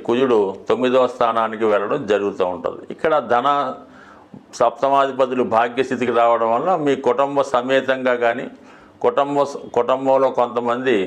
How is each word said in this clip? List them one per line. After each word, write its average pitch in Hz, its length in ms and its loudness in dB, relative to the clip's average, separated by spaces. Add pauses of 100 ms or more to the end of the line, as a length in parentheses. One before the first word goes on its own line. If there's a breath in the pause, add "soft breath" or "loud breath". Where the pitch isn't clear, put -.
కుజుడు 120 320 2 (300)
తొమ్మిదవ 127 460 2
స్థానానికి 113 580 0
వెళ్ళడం 107 280 0 (120)
జరుగుతూ 101 320 0 (100)
ఉంటుంది. - 280 -8 (120)
ఇక్కడ 160 180 -2 (220)
ధన 123 140 0 (1080 loud breath)
సప్తమాధిపతులు 131 840 2 (120)
భాగ్యస్థితికి 120 640 0
రావడం 117 340 4
వల్ల 147 160 0 (160)
మీ 139 80 2 (140)
కుటుంబ 139 340 0 (120)
సమేతంగా 131 600 0 (100)
కానీ, 117 220 0 (580 loud breath)
కుటుంబ, 143 320 0 (420)
కుటుంబంలో 131 500 2 (120)
కొంతమంది 120 560 0 (100)